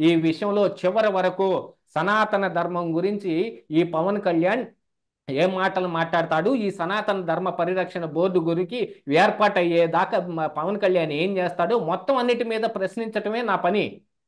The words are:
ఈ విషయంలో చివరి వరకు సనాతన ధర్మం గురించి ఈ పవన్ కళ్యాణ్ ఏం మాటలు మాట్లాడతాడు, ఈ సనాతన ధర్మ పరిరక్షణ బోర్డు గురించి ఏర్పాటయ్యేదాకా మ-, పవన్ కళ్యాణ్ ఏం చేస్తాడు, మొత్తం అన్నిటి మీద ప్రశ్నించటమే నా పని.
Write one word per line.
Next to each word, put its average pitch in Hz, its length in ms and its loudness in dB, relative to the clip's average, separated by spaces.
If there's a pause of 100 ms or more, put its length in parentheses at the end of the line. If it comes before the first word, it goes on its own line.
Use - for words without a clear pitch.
ఈ 165 160 6
విషయంలో 196 500 2
చివరి 202 460 0
వరకు 185 640 0 (200)
సనాతన 202 540 0
ధర్మం 170 480 -2
గురించి 196 760 -2
ఈ 160 120 4
పవన్ 175 380 0
కళ్యాణ్ 190 460 2 (640)
ఏం 170 240 0
మాటలు 185 340 -2
మాట్లాడతాడు, 165 640 0
ఈ 208 160 -2
సనాతన 196 500 -2
ధర్మ 175 300 -2
పరిరక్షణ 175 540 -2
బోర్డు 175 360 0
గురించి 170 540 -2 (140)
ఏర్పాటయ్యేదాకా 180 1200 2
మ-, 160 200 -4
పవన్ 170 340 -4
కళ్యాణ్ 180 320 2
ఏం 185 240 0
చేస్తాడు, 190 380 0
మొత్తం 185 420 0
అన్నిటి 240 280 0
మీద 220 160 -2
ప్రశ్నించటమే 220 800 -4
నా 208 140 0
పని. 180 440 0 (280)